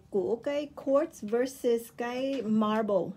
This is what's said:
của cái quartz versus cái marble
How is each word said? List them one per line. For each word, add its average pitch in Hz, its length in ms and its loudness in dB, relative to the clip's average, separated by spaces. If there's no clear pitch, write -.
của 196 260 0
cái 285 400 -4
quartz 277 520 0
versus 240 540 0
cái 254 460 -4
marble 214 640 2